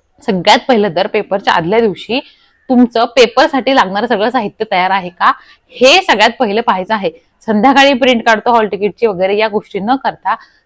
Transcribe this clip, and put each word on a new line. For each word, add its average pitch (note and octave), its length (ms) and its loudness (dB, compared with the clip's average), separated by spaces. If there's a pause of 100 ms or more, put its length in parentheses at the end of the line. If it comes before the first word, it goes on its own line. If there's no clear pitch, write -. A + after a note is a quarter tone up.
(220)
सगळ्यात G#3 360 0 (100)
पहिलं G#3 280 0
तर F#3+ 100 -2
पेपरच्या G#3 460 -4
आदल्या F3 280 0
दिवशी A3 380 -4 (520)
तुमचं A#3+ 340 2 (120)
पेपरसाठी C4 600 2
लागणारं G3+ 300 -2
सगळं A3+ 240 -2
साहित्य A3 400 -6
तयार F#3 200 0
आहे F#3+ 200 -4
का, G#3 200 0 (420)
हे C#4+ 300 4
सगळ्यात A#3+ 360 2
पहिलं G#3+ 220 -2
पाहायचं G3 340 -2
आहे. G3 160 -4 (320)
संध्याकाळी C4 520 4
प्रिंट B3+ 300 0
काढतो A3+ 280 0
हॉल A3+ 140 2
तिकीटची G3 400 -4
वगैरे G3 300 -2
या G#3+ 120 0
गोष्टी G3+ 320 -6
न G#3+ 160 -2
करता G#3 380 -6 (320)